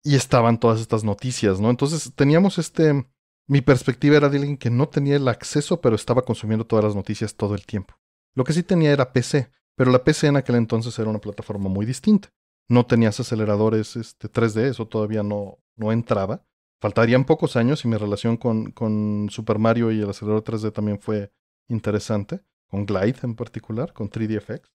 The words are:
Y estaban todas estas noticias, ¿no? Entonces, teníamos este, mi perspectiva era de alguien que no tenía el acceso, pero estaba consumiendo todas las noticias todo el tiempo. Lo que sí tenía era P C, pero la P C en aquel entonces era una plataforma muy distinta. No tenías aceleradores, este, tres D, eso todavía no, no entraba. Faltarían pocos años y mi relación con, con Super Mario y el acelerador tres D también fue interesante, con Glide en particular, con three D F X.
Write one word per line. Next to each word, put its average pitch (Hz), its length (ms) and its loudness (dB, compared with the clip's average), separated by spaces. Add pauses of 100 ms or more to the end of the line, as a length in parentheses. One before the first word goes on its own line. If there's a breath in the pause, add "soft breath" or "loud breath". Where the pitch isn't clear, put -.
Y 143 140 2
estaban 117 420 4
todas 113 220 2
estas 110 240 -2
noticias, 101 560 0
¿no? 113 100 2
Entonces, 139 460 -2
teníamos 160 420 4
este, 151 480 0 (400)
mi 139 140 2
perspectiva 147 560 4
era 143 120 6
de 139 100 0
alguien 143 180 -4
que 120 140 -4
no 127 180 2
tenía 143 260 0
el 139 140 2
acceso, - 520 -4
pero 113 140 2
estaba 120 280 0
consumiendo 110 440 -4
todas 107 180 2
las 104 120 0
noticias 101 400 -6
todo 104 180 -2
el 98 100 -8
tiempo. - 300 -10 (400)
Lo 131 80 -2
que 151 100 0
sí 170 120 0
tenía 160 260 2
era 139 220 2
P 123 100 2
C, - 260 -2 (280)
pero 127 160 4
la 127 100 4
P 156 100 2
C 151 140 0
en 143 100 4
aquel 127 200 0
entonces 117 420 -2
era 110 100 -2
una 107 120 -4
plataforma 98 480 -8
muy 101 180 -2
distinta. 196 440 0 (380)
No 120 180 4
tenías 113 320 2
aceleradores, 110 800 0
este, - 320 -12
tres 113 260 0
D, 113 140 0
eso 117 180 -6
todavía 107 380 -4
no, 104 340 -8 (180)
no 107 140 -4
entraba. 113 540 -2 (360)
Faltarían 113 440 2
pocos 156 320 0
años 123 280 0
y 120 40 0
mi 113 80 0
relación 104 400 -2
con, 110 340 -4
con 107 580 -4
Super 107 300 -4
Mario 113 320 2
y 110 100 -2
el 101 80 -2
acelerador 107 340 -2
tres 110 200 -6
D 107 80 -4
también 104 300 -4
fue 104 320 -6 (360)
interesante, 107 720 -4 (260)
con 98 180 -6
Glide 101 380 0
en 117 100 -6
particular, 113 580 -10
con 104 160 -10
three 110 200 -6
D 110 80 -4
F 101 180 -8
X. - 220 -18